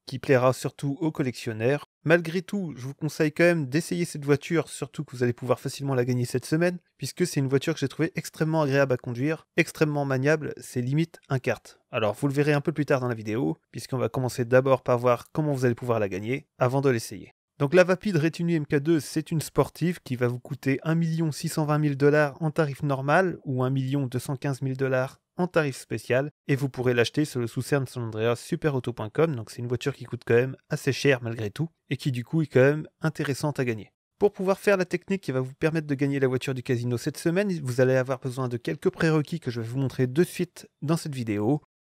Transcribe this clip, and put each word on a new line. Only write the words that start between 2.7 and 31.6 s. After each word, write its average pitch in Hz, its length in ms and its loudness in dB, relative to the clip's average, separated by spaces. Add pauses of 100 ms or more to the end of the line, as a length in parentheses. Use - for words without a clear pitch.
je 127 120 -12
vous 139 80 -10
conseille 156 380 0
quand 170 120 4
même 170 220 4
d'essayer 170 400 -2
cette 147 180 -10
voiture, 147 440 0
surtout - 360 -10
que - 100 -18
vous 123 80 -2
allez 120 120 2
pouvoir 123 260 -2
facilement 139 340 -4
la 123 120 2
gagner 123 180 0
cette 123 220 -2
semaine, 175 320 0 (180)
puisque 156 300 -4
c'est 151 140 -2
une 135 80 0
voiture 139 260 0
que - 60 -10
j'ai 135 80 0
trouvée 160 260 -4
extrêmement 160 480 -2
agréable 135 320 2
à - 20 -2
conduire, 127 500 -4 (120)
extrêmement 151 480 0
maniable, 135 500 0
c'est - 240 -8
limite 143 380 -2 (100)
un 135 100 0
kart. - 420 -6 (100)
Alors 110 240 0
vous 143 140 0
le 135 60 -2
verrez 147 200 2
un 143 80 0
peu 170 100 -2
plus 143 140 -2
tard 139 140 2
dans 127 80 -2
la 120 60 -2
vidéo, 110 440 -2 (140)
puisqu'on - 260 -8
va 117 100 0
commencer 127 380 -4
d'abord 131 360 6
par 123 140 2
voir 120 360 2
comment 151 200 0
vous 127 140 0
allez 120 80 4
pouvoir 117 260 0
la 101 80 0
gagner 104 380 -6 (100)
avant 127 240 2
de 139 80 4
l'essayer. 110 460 -4 (240)
Donc 143 160 0
la 185 100 8
Vapid 185 320 0
Retinue 165 380 0
M 151 100 0
K 156 120 0
deux, 151 240 2
c'est - 300 -4
une 160 120 0
sportive - 600 -2
qui 123 140 -6
va 123 120 2
vous 123 120 -4
coûter 135 420 -2
un 160 120 0
million 165 360 0
six 151 200 -6
cent 156 160 -2
vingt 151 120 2
mille 147 200 2
dollars 143 420 4
en 156 100 0
tarif 143 320 -2
normal 147 600 2
ou 127 180 -2
un 127 80 2
million 135 360 0
deux 123 120 -4
cent 139 180 -6
quinze 139 260 -4
mille 131 160 -4
dollars 131 400 -2 (200)
en 180 80 2
tarif 151 320 0
spécial, 123 520 -2 (160)
et 143 100 2
vous 135 120 -2
pourrez 127 240 0
l'acheter 123 320 2
sur 131 160 -6
le 117 60 -2 (100)
Lucerne 135 300 0
San 123 160 -8
Andreas 113 340 0
superauto 139 560 -2
point 110 160 -8
com, 156 260 0
donc 110 160 -8
c'est - 100 -12
une 120 60 -6
voiture 123 280 -2
qui - 100 -16
coûte - 220 -10
quand 120 80 4
même 131 220 2 (120)
assez 143 240 -2
cher 131 300 2
malgré 117 280 -6
tout, 160 200 -4 (180)